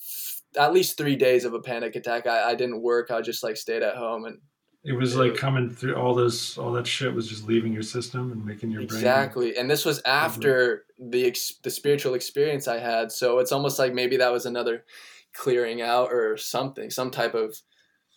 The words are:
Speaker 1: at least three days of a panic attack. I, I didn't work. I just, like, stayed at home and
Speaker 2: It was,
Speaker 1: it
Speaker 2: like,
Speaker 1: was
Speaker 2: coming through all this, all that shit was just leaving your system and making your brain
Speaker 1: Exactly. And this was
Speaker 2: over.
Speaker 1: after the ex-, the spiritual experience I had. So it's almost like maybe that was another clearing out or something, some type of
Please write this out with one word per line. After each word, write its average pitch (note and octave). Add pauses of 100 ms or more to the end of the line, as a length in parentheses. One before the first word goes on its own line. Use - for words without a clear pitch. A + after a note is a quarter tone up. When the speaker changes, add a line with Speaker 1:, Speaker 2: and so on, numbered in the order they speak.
(580)
Speaker 1:
at D3+
least F#3
three C#3+
days B2+
of A#2
a A2+
panic A#2
attack. A#2
I, A#2
I A#2+
didn't A#2
work. A#2+
I A2+
just, A2+
like, A2
stayed A2+
at G#2
home A2+
and A2 (460)
Speaker 2:
It C#3
was, B2
Speaker 1:
it C3
Speaker 2:
like, B2
Speaker 1:
was -
Speaker 2:
coming C3
through C3
all B2+
this, A#2+
all B2
that A#2+
shit B2
was A2+
just G#2+
leaving A2+
your G#2+
system B2
and A2
making G#2
your G#2+
brain A2
Speaker 1:
Exactly. B2
And B2+
this D3
was -
Speaker 2:
over. A#2+
Speaker 1:
after B2+ (140)
the B2
ex-, -
the B2
spiritual C#3+
experience C#3+
I A#2
had. A2+
So B2
it's B2+
almost C#3
like B2+
maybe B2
that B2
was A#2+
another A#2+ (480)
clearing A#2+
out A#2+
or A2
something, A#2+
some B2+
type A#2
of A2+ (600)